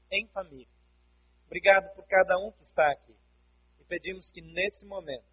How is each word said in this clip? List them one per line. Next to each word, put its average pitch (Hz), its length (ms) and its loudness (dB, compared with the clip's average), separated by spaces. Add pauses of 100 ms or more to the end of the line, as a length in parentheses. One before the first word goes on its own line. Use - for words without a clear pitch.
(120)
em 202 160 -4
família. 151 400 -14 (800)
Obrigado 190 500 2
por - 120 -20
cada 185 300 4
um 208 140 -6
que - 120 -20
está 156 260 2
aqui. - 260 -8 (640)
E 139 40 -20
pedimos 180 480 -12
que 170 100 -20
nesse 175 440 -8
momento 165 480 -14